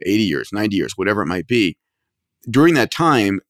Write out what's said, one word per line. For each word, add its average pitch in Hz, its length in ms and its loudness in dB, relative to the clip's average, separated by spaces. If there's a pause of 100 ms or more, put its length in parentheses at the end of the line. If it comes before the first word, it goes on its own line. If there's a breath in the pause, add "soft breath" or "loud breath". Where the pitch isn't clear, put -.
eighty 107 200 0
years, 71 300 -4
ninety 101 240 -2
years, 71 180 -4
whatever 101 260 -2
it 78 60 -4
might 87 200 -4
be, 107 300 0 (720)
during 151 260 4
that 117 160 0
time, 113 580 0